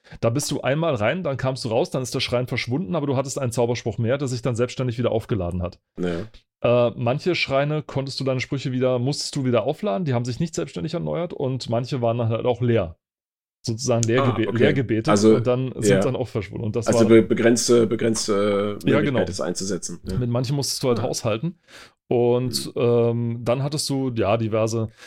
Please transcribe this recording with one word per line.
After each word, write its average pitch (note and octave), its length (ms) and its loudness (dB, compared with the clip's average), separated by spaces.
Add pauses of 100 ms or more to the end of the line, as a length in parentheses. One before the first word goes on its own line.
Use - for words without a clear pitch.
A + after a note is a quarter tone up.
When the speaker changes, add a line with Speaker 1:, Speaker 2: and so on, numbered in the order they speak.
(220)
Speaker 1:
da A2+ 80 2
bist C3 220 -2
du D3 100 -4
einmal D3+ 340 0
rein, B2+ 280 0
dann C#3 140 -4
kamst C3 280 -4
du A#2+ 40 -2
raus, C3+ 220 0
dann C#3 100 -2
ist B2+ 140 -6
der C3+ 40 -2
Schrein B2 280 -2
verschwunden, D3 480 -4
aber C#3+ 120 -2
du C#3+ 80 0
hattest C#3 240 -4
einen B2+ 120 -2
Zauberspruch A#2 480 -2
mehr, A#2+ 180 2
der C#3 100 -4
sich B2 140 -6
dann B2 140 -2
selbstständig B2 420 -2
wieder A#2 140 0
aufgeladen F2+ 500 -2
hat. F2+ 180 -8 (200)
Speaker 2:
Ja. F2 260 -2 (380)
Speaker 1:
Äh, A#2+ 320 4
manche C3+ 400 -2
Schreine C#3+ 480 0
konntest - 360 -6
du C#3 40 -4
deine C3 160 0
Sprüche C3+ 320 -4
wieder, B2+ 260 2
musstest C3 380 -4
du C#3 100 -2
wieder A#2+ 180 4
aufladen, F#3+ 420 -2
die C3+ 100 0
haben A#2+ 100 -2
sich A#2+ 140 -6
nicht E3 160 -4
selbstständig E3 400 -6
erneuert E3 380 -4
und B2+ 360 -4
manche B2 320 -2
waren A#2 160 2
dann A2+ 120 0
halt A2 160 -2
auch A#2+ 160 0
leer. A2 360 0 (680)
Sozusagen A#2 380 0
leer A2+ 180 2
Speaker 2:
Ah, C3 100 2
Speaker 1:
gebe-, G#2+ 180 0
Speaker 2:
okay. A#2 100 -2
Speaker 1:
leer G#2 140 4
gebetet A2 340 0
Speaker 2:
Also, G#2+ 300 6
Speaker 1:
und A2+ 100 0
dann B2+ 300 0
sind A2+ 80 4 (100)
Speaker 2:
ja. F#2+ 60 4
Speaker 1:
dann B2+ 160 0
auch A#2+ 100 -2
verschwunden. A2+ 380 -6
Und G#2+ 100 -2
das A#2 120 -2
Speaker 2:
Also A2+ 160 6
Speaker 1:
war - 40 6
Speaker 2:
be-, A2+ 140 10
begrenzte, A#2 640 4
begrenzte G#2 960 0
Speaker 1:
Ja, C3+ 140 4
Speaker 2:
Möglichkeit, D3+ 80 2
Speaker 1:
genau. C3 200 0
Speaker 2:
das F#2 140 -6
einzusetzen, F2 640 -6
ne? - 140 -4
Speaker 1:
Mit B2 120 -2
manchen B2+ 280 -2
musstest - 260 -6
du C3+ 60 0
halt A#2+ 100 0
Speaker 2:
Ah. G#2+ 40 -4
Speaker 1:
haushalten. B2 560 -4 (500)
Und, B2 680 0
Speaker 2:
Mhm. - 60 -2
Speaker 1:
ähm, A#2 640 2
dann B2+ 180 0
hattest D3 260 -4
du, C3+ 240 -2
ja, G#2+ 220 2
diverse, A2 540 0 (180)